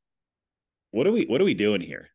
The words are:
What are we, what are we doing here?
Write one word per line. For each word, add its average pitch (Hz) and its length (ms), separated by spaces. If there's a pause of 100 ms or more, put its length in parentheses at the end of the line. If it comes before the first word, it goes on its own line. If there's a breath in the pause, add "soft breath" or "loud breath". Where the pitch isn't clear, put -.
(920)
What 127 160
are 214 40
we, 226 140
what 139 160
are 202 40
we 139 100
doing 101 260
here? - 340